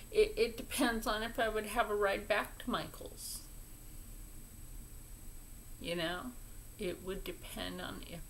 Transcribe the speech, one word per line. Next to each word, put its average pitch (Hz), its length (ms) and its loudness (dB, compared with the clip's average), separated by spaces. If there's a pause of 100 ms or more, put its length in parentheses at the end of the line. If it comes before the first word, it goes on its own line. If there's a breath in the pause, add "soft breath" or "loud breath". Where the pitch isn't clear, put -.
(120)
it, 214 260 8
it 226 200 4
depends 240 500 4
on 214 160 4
if 233 160 0
I 226 100 6
would 214 180 2
have 214 220 4
a 208 60 4
ride 202 320 4
back 214 360 4
to - 60 -2
Michael's. - 720 -4 (2500)
You 170 160 -2
know? 175 360 0 (480)
It 180 260 -2
would 190 180 -2
depend 180 580 -6
on 185 280 -6
if 165 200 -6